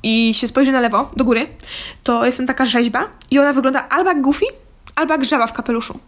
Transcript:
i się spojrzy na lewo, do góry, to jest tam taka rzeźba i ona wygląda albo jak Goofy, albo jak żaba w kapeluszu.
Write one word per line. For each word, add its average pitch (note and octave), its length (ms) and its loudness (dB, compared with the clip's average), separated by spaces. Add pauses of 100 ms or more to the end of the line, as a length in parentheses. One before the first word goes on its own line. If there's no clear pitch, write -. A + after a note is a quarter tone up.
i A3+ 300 2
się A#3 140 -2
spojrzy C4+ 240 2
na C4 80 2
lewo, A#3 360 0
do C4 80 0
góry, A#3+ 240 0 (560)
to A#3 220 0
jest B3 120 2
tam B3+ 100 -4
taka C4 180 0
rzeźba A#3+ 420 0 (240)
i C4+ 80 4
ona C#4+ 140 4
wygląda C4 360 0
albo F4+ 200 2
jak D4+ 120 0
Goofy, C#4+ 240 2 (500)
albo D#4 180 0
jak C4+ 120 0
żaba A#3 220 0
w A3+ 60 -10
kapeluszu. A#3 540 -4